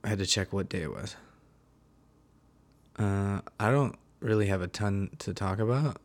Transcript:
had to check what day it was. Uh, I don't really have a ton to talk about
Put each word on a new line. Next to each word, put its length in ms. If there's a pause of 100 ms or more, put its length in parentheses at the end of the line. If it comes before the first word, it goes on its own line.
had 160
to 60
check 260
what 160
day 140
it 100
was. 240 (1800)
Uh, 440 (180)
I 140
don't 260 (220)
really 260
have 160
a 60
ton 500
to 160
talk 240
about 460